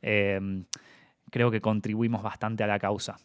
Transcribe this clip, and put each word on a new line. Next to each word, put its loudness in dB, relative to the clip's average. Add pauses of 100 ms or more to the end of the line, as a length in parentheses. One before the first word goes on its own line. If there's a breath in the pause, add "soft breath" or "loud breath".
eh, 0 (640 loud breath)
creo 4
que -2
contribuimos 0
bastante -2
a 2
la 2
causa -2